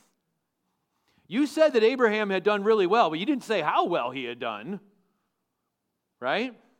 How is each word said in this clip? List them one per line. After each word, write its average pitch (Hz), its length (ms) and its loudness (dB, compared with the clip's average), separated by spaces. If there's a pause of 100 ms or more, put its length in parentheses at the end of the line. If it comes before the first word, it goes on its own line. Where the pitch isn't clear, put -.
(1300)
You 262 180 0
said 302 280 2
that 220 100 4
Abraham 214 460 2
had 190 120 -2
done 202 220 0
really 208 240 2
well, 202 220 4
but 160 100 -6
you 208 60 -6
didn't 277 180 -2
say 208 160 -2
how 214 240 0
well 135 260 -2
he 131 140 -8
had 120 160 -10
done. 120 400 -8 (1400)
Right? 190 340 -6 (280)